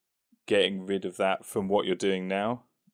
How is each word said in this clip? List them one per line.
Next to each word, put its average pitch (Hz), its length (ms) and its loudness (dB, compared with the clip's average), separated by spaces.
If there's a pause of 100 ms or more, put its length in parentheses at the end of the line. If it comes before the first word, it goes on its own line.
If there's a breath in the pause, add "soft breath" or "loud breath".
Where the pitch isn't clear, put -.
(460)
getting 95 400 2
rid 98 180 -2
of 90 140 -6
that 95 260 0
from 98 240 -4
what 101 180 2
you're 92 80 2
doing 92 320 0
now. 104 380 -2 (280)